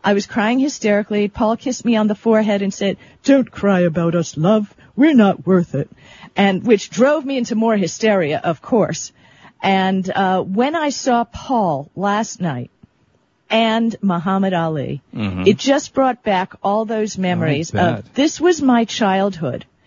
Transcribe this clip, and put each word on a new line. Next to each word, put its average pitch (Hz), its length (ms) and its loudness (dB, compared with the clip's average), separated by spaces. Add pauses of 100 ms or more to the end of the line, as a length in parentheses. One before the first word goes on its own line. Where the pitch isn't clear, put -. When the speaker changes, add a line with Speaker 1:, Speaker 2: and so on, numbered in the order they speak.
Speaker 1:
I 208 120 2
was 202 140 -2
crying 233 320 0
hysterically. 208 680 0
Paul 220 300 -2
kissed - 260 -6
me 233 140 2
on 214 100 2
the 202 80 0
forehead 214 460 2
and 196 120 -2
said, 202 220 -2 (300)
"Don't 269 260 4
cry 196 300 2
about 170 340 0
us, 165 220 -2
love. 208 360 2 (220)
We're 302 180 4
not 208 320 4
worth 175 300 2
it." 143 140 -4 (480)
And 196 280 2
which 220 240 2
drove 277 360 0
me 269 120 -4
into 240 180 -4
more 226 200 2
hysteria, 185 680 0
of 165 200 -4
course. - 500 -2 (500)
And, 190 480 0
uh, 185 320 0
when 233 360 -2
I 302 140 -2
saw 240 340 0
Paul 175 720 -4
last 202 420 -4
night 135 320 -6 (800)
and 226 520 0
Muhammad 190 520 0
Ali, 147 480 -4 (120)
Speaker 2:
Mm-hmm. 92 320 -4
Speaker 1:
it - 120 4
just 277 360 -2
brought 262 300 0
back 190 400 -2
all 214 220 0
those 214 320 -4
memories 170 560 -2
Speaker 2:
I - 40 -2
bet. 170 220 0
Speaker 1:
of, - 140 -20
this 302 260 0
was 320 220 2
my 240 240 2
childhood. 190 800 -2 (220)